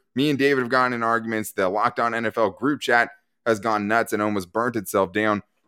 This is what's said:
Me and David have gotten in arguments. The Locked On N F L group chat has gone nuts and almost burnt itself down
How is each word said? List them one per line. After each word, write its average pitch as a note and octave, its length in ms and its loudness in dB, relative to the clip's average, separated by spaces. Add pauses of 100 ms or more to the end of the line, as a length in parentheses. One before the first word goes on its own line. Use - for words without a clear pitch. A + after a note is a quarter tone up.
(140)
Me C#3 140 0
and C#3 100 0
David C#3 240 2
have A#2 80 -6
gotten B2+ 220 2
in A#2 100 -4
arguments. A2+ 500 -2
The F#2+ 160 0
Locked G#2+ 320 0
On A#2 120 0
N A2+ 140 -2
F G#2+ 100 -4
L G#2+ 140 2
group C3+ 300 -2
chat A#2+ 300 2 (360)
has A2+ 140 2
gone G#2 260 0
nuts A2 260 0
and G#2 80 0
almost G#2 320 -2
burnt A#2 240 -2
itself F#2+ 360 -2
down G#2 300 0 (260)